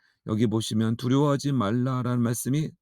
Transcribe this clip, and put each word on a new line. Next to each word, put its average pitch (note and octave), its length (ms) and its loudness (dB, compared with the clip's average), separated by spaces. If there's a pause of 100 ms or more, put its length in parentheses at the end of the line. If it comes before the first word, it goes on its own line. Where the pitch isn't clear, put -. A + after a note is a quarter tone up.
(280)
여기 A2 200 2
보시면 A2 500 0
"두려워하지 C#3 540 2
말라"라는 B2 720 0
말씀이 B2+ 460 -2 (120)